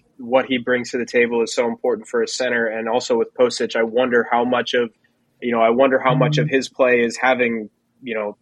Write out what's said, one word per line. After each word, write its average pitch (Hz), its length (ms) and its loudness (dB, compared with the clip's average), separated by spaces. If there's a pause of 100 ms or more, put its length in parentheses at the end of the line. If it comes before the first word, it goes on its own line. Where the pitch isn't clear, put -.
(180)
what 127 280 0
he 131 120 -2
brings 123 340 -4
to 131 60 -4
the 120 80 -4
table 117 360 0
is 113 120 -4
so 120 140 0
important 113 400 -4
for 120 140 -2
a 113 60 -2
center. 120 400 -2
And 113 200 -6
also 120 300 0
with 113 160 -2
Posich, 120 420 0
I 117 80 2
wonder 120 460 0
how 120 160 2
much 123 280 -2
of, 120 180 0 (500)
you 120 100 -4
know, 117 100 2
I 113 100 6
wonder 131 280 4
how 127 160 2
much 123 220 2
of 151 100 0
his 135 220 -2
play 123 320 2
is 117 160 -2
having, 120 520 0 (340)
you 120 100 -8
know, 104 280 -6